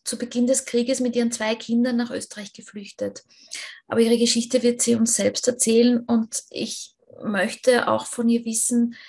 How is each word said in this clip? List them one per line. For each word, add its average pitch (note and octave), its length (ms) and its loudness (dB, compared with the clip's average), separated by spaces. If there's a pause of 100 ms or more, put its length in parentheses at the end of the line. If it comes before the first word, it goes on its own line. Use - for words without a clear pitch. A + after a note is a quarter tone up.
zu - 100 -4
Beginn A#3+ 300 -2
des B3+ 180 2
Krieges A#3+ 360 0
mit A#3+ 160 0
ihren A#3 160 2
zwei A3 220 -2
Kindern A#3 420 0
nach A#3 140 -2
Österreich - 440 -10
geflüchtet. G3+ 680 -10 (640)
Aber A3+ 120 2
ihre A3+ 160 4
Geschichte A#3 460 2
wird A#3+ 180 2
sie A#3 140 2
uns A3+ 220 2
selbst G3+ 300 -2
erzählen A#3+ 540 4
und A3+ 480 -2
ich - 460 -10 (280)
möchte A3 680 0
auch A3 180 -2
von A#3 240 0
ihr A#3 160 2
wissen, A#3 480 0 (140)